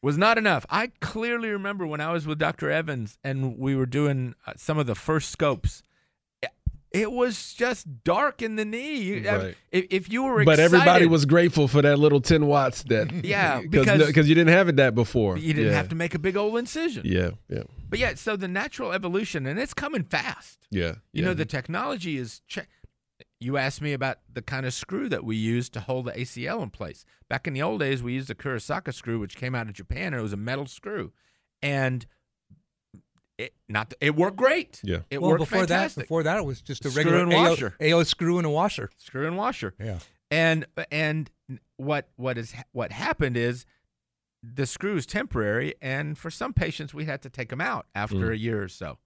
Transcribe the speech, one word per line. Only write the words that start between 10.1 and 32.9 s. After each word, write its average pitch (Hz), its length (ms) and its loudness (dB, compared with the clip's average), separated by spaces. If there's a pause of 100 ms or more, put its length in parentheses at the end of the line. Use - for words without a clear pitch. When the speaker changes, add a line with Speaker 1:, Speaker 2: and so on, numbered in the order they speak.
Speaker 1:
you 247 100 0
were 240 220 4
Speaker 2:
But 151 140 8
everybody 175 300 10
Speaker 1:
excited 175 220 8
Speaker 2:
was 156 140 6
grateful 160 420 6
for 143 140 6
that 143 180 6
little 143 220 6
ten 151 240 4
watts 139 380 2
that 113 280 0
Speaker 1:
<laughs> 175 140 -6
Yeah, 180 360 0
Speaker 2:
<laughs> 160 120 -6
'cause 139 140 6
no, - 100 6
Speaker 1:
because 151 160 6
Speaker 2:
'cause 151 160 6
you 160 60 10
didn't 165 180 8
have 180 160 6
it 151 80 2
that 131 180 6
before. 107 440 2
Speaker 1:
you 156 140 0
didn't 151 180 2
Speaker 2:
Yeah. - 60 4
Speaker 1:
have - 120 -2
to 165 60 -6
make 165 180 -4
a 160 60 -2
big 180 180 -2
old 214 200 0
incision. 254 480 -4
Speaker 2:
Yeah, 90 260 0 (180)
yeah. - 140 -6 (260)
Speaker 1:
But 208 100 -6
yeah, 233 160 0
so 214 220 -4
the 190 100 -6
natural 202 460 -6
evolution, 185 540 -4
and 151 120 -4
it's 269 140 -6
coming 277 300 -4
fast. - 560 -6 (100)
Speaker 2:
Yeah, 85 260 -4 (160)
Speaker 1:
You 156 120 -4
Speaker 2:
yeah. - 20 0
Speaker 1:
know, 185 80 0
the 156 120 -4
technology 170 720 -6
is 123 300 -10
che-, - 200 -12 (720)
you 127 180 -4
asked 135 240 -4
me 147 120 -4
about 135 240 -4 (140)
the 123 100 -10
kind 131 240 -6
of 123 80 -4
screw 247 360 -6
that 147 140 -4
we 110 120 -4
use 113 340 -2
to - 100 -12
hold 127 260 -6
the - 140 -10
A 123 40 -6
C 123 240 -10
L 214 160 -6
in 113 60 -10
place. - 360 -14 (240)
Back - 180 -6
in 151 60 -6
the 135 80 -4
old 202 180 -2
days, 135 220 0
we 120 120 -4
used 135 160 -6
a 127 60 -8
Kurisaka 151 580 -6
screw, 117 260 -4
which 101 180 -8
came 127 180 -6
out 117 120 -6
of 104 60 -12
Japan, 127 340 -8
and 156 80 -6
it 120 60 -4
was 107 120 -4
a 101 40 -6
metal 127 280 -6
screw. 180 460 -10 (500)
And 131 440 -2 (1300)